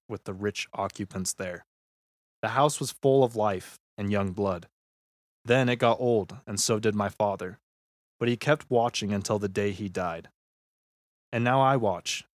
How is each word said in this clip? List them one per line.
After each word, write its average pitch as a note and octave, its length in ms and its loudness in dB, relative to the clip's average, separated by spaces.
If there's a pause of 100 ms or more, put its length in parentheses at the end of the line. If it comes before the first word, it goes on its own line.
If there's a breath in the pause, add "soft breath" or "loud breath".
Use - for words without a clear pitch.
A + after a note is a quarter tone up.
with G#2 180 -10
the G2 100 -10
rich G2+ 400 -4
occupants G2 580 -6
there. F2+ 320 -10 (800)
The A2 80 -2
house C#3 280 2
was C3 140 -6
full C3+ 320 4
of A#2 100 -2
life G#2 440 -2 (180)
and G2+ 160 -2
young G2 200 0
blood. F#2 360 -2 (800)
Then B2 240 4
it B2 60 2
got A#2 220 2
old, A2+ 380 0 (100)
and G2+ 140 -6
so A2 180 2
did G#2+ 160 0
my G2+ 140 0
father. F#2+ 500 -2 (640)
But A#2 80 0
he A#2+ 80 2
kept - 340 0
watching A2+ 440 0
until G2+ 240 0
the G2+ 100 -4
day G2+ 240 -2
he G2 160 -8
died. F2 400 -6 (1040)
And A#2 100 -2
now C3 200 4
I C3+ 140 4
watch G2+ 480 -2 (140)